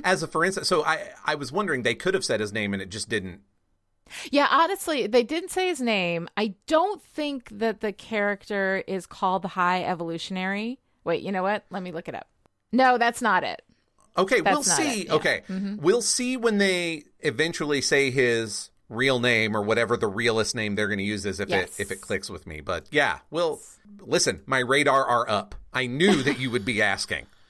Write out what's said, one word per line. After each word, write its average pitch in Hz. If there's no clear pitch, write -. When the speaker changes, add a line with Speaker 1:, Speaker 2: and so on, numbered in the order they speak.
Speaker 1:
as 180
a 156
for 165
instance. 190
So 160
I, 160
I 151
was 139
wondering, 160
they 120
could 185
have -
said 117
his 104
name 104
and 98
it 95
just 101
didn't. 92
Speaker 2:
Yeah, 285
honestly, 320
they 247
didn't 330
say 370
his 302
name. 180
I 208
don't 339
think 285
that 220
the 208
character 202
is 185
called 190
the 190
High 180
Evolutionary. 185
Wait, -
you 190
know 185
what? 202
Let 190
me 180
look 165
it 135
up. -
No, 254
that's 233
not 185
it. 90
Speaker 1:
Okay, 190
Speaker 2:
That's 190
Speaker 1:
we'll 220
Speaker 2:
not 302
Speaker 1:
see. 208
Speaker 2:
it. 165
Yeah. 151
Speaker 1:
Okay, 143
Speaker 2:
Mm-hmm. 196
Speaker 1:
we'll 214
see 247
when 220
they 175
eventually 147
say 139
his 117
real 127
name 110
or 104
whatever 110
the 107
realest 110
name 107
they're 107
gonna 98
use 101
is 95
if 98
Speaker 2:
Yes. 92
Speaker 1:
it, -
if -
it 95
clicks -
with 87
me. 78
But 82
yeah, 127
well, 160
listen, 123
my 131
radar 135
are 120
up. 101
I 131
knew 151
that 131
you 131
would 110
be 110
asking. 92
Speaker 2:
<laughs> -